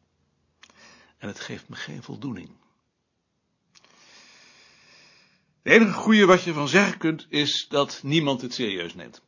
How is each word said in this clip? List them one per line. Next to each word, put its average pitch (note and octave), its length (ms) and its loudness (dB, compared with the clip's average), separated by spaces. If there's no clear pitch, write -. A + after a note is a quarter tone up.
En G#2 100 -16
het G2+ 120 -14
geeft - 300 -16
me - 60 -18
geen - 280 -14
voldoening. G#2 460 -12
Het C#3 120 2
enige G#3+ 200 6
goede G#3 320 4
wat F3+ 180 6
je E3+ 100 -4
van D3 140 -4
zeggen F#3 300 2
kunt, D#3+ 320 -4
is D3 380 -2
dat C#3+ 360 -4
niemand C#3 380 0
het B2 120 -10
serieus F#2+ 420 -6
neemt. D2 320 -20